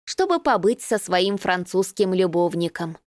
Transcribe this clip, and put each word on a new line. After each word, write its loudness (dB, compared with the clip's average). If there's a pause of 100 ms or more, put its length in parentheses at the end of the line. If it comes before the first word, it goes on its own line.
чтобы 0
побыть 2
со -2
своим 0
французским 0
любовником. 0 (180)